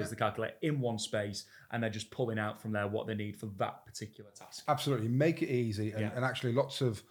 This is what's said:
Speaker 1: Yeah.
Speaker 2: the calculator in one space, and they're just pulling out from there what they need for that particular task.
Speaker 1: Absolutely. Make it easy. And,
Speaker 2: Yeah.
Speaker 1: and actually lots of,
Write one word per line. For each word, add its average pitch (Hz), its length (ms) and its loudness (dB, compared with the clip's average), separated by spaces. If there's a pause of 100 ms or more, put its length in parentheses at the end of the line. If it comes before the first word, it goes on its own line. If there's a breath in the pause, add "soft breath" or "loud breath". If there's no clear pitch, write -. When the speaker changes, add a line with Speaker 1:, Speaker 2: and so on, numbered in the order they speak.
Speaker 1:
Yeah. - 20 -6
Speaker 2:
the 117 80 -6
calculator 110 480 0
in 151 160 2
one 117 180 0
space, 104 480 -2 (240 loud breath)
and 113 140 0
they're 113 80 2
just 110 180 -8
pulling 113 300 0
out 107 200 -2
from 110 120 -4
there 104 160 2
what 110 180 0
they 110 100 -2
need 104 220 -4
for - 80 -8 (120)
that 107 280 -2
particular - 460 -14
task. - 360 -18
Speaker 1:
Absolutely. 139 400 2
Make 147 360 4
it - 60 0
easy. 110 420 0
And, 107 100 -2
Speaker 2:
Yeah. 107 140 0
Speaker 1:
and 123 100 0
actually 127 280 0
lots 135 280 0
of, 117 300 0